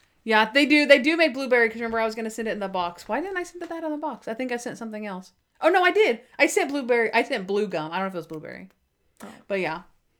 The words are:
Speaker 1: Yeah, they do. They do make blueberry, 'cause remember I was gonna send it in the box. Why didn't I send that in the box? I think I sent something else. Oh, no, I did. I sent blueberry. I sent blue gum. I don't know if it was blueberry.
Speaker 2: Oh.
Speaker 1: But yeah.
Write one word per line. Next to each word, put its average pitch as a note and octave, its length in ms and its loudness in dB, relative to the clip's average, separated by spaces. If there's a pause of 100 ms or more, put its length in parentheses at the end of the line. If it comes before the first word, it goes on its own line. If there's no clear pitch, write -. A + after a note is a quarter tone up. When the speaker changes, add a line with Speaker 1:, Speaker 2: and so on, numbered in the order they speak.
(260)
Speaker 1:
Yeah, A3 260 4
they C#4+ 140 6
do. D4 200 6
They C#4+ 140 8
do D4 160 2
make D#4+ 180 4
blueberry, A#3+ 360 2
'cause A3 60 -8
remember A3+ 240 -4
I A3+ 60 2
was A3 100 -2
gonna A3+ 140 -6
send A3 200 -6
it - 20 -2
in G#3 80 -6
the G3 80 -4
box. F#3 400 -6
Why A#3 140 -2
didn't F#4+ 160 -6
I F4+ 60 -4
send F4 200 -16
that E4 200 -10
in D#4 80 -4
the D4+ 60 -6
box? D4 300 -10
I A3+ 60 -4
think B3+ 180 -6
I A#3+ 60 -4
sent A#3+ 200 -10
something G#3+ 280 -10
else. F#3+ 260 -10 (300)
Oh, D#4 80 4
no, F#4 140 6
I F4+ 80 4
did. F4 280 4 (180)
I D4 100 4
sent E4 220 0
blueberry. A#3+ 440 0
I A#3 100 4
sent G#3 240 -6
blue G#3 200 0
gum. D#3+ 240 -6
I E3+ 40 -6
don't F#3+ 80 -4
know F#3+ 40 -2
if F#3+ 60 -8
it F3+ 40 -10
was D#3 100 -10
blueberry. F3 420 -14 (540)
Speaker 2:
Oh. G3+ 40 -16 (200)
Speaker 1:
But G3 140 -2
yeah. E3 220 -4 (360)